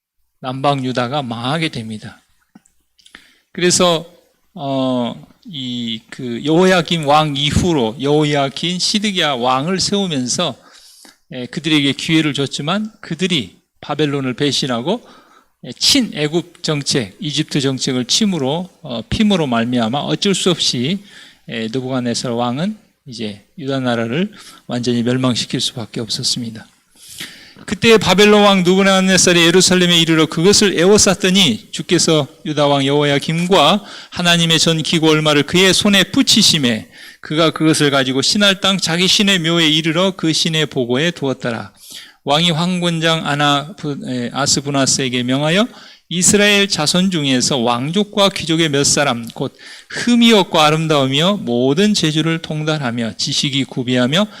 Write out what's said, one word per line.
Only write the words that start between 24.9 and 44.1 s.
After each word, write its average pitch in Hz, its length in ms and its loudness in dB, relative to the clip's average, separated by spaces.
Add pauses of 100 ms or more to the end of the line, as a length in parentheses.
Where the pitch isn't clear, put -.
멸망시킬 127 580 -2
수밖에 - 400 -8
없었습니다. 113 640 -6 (1000)
그때 220 320 4
바벨론 208 440 6
왕 196 200 4
느부갓네살이 190 800 4
예루살렘에 175 580 4
이르러 160 240 4
그것을 185 540 2
에워쌌더니 185 920 2
주께서 160 540 0 (200)
유다 147 200 0
왕 139 200 2
여호야김과 156 1000 2 (240)
하나님의 170 500 2
전 160 240 0
기구 160 280 2
얼마를 156 320 2
그의 180 320 2
손에 196 300 4
붙이심에 160 840 0 (320)
그가 156 300 0
그것을 147 400 2
가지고 131 320 0
신할 196 400 2
땅 196 160 0
자기 175 280 0
신의 196 340 2
묘에 165 280 2
이르러 160 480 0
그 160 160 0
신의 156 340 -2
보고에 131 440 -2
두었더라. 123 640 -6 (500)
왕이 156 260 2
황군장 165 760 -2
아나 147 520 0
부-, 143 280 -8
에, 123 260 -6